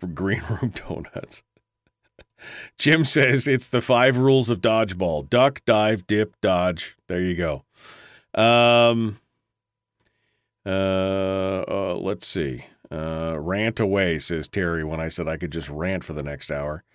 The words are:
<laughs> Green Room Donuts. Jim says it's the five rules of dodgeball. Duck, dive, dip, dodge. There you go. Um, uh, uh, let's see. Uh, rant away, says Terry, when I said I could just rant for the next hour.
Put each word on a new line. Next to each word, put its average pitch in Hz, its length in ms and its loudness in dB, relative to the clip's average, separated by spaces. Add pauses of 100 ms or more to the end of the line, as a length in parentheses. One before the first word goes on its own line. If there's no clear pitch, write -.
<laughs> 85 80 -8
Green 98 360 -2
Room 110 240 -4
Donuts. - 720 -12 (1300)
Jim 160 260 4
says 135 440 2
it's 131 200 0
the 120 140 0
five 127 360 4
rules 131 320 4
of 98 120 -2
dodgeball. 92 680 0
Duck, 131 360 4
dive, 107 420 2
dip, 104 340 0
dodge. 90 540 0 (120)
There 90 140 -4
you 90 140 -2
go. 80 280 -4 (720)
Um, 117 840 4 (1500)
uh, 95 1000 -2
uh, 95 280 -4
let's 92 320 -6
see. 67 380 -6 (240)
Uh, 80 480 -6
rant 101 420 -2
away, 95 380 2
says 78 300 -6
Terry, 85 360 -2
when 78 160 -6
I 80 100 -6
said 78 180 -6
I 80 100 -4
could 80 140 -8
just 76 180 -8
rant 87 340 -6
for 78 100 -12
the 73 100 -6
next 71 280 -10
hour. 73 320 -6 (120)